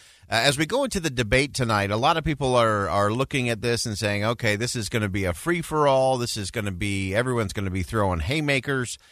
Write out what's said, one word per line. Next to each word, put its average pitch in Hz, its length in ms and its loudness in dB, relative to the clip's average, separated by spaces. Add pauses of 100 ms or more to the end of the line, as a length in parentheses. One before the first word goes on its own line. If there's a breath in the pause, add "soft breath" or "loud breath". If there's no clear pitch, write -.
(300 loud breath)
Uh, 101 60 -2
as 127 220 2
we 156 80 0
go 269 200 0
into 202 160 -2
the 160 80 0
debate 127 440 0
tonight, 104 380 0
a 107 60 0
lot 151 180 2
of 160 80 -2
people 135 320 0
are, 107 320 4
are 101 240 2
looking 127 380 -2
at 113 120 -4
this 117 240 0
and 107 120 -6
saying, 104 260 0
"Okay, 110 320 0
this 117 220 -4
is 107 100 -4
gonna 107 220 0
be 98 160 -2
a 87 80 0
free-for-all. 143 840 2
This 120 200 -4
is 98 120 -4
gonna 101 220 -4
be, 95 420 -2
everyone's 117 380 0
gonna 98 180 -4
be 92 140 -2
throwing 92 380 0
haymakers." 135 760 -2 (140 soft breath)